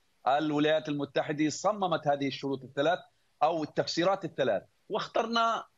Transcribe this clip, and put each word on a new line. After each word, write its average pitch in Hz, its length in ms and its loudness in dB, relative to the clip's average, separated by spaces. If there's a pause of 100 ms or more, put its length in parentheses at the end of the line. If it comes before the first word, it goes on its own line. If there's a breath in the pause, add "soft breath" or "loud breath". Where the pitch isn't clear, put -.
(280)
الولايات 151 600 2
المتحدة 147 600 -2
صممت 175 580 -2
هذه 143 200 2
الشروط 135 360 -6
الثلاث 147 360 0 (440)
أو 156 200 2
التفسيرات 170 640 0
الثلاث، 123 380 0 (260)
واخترنا، 226 720 0 (140)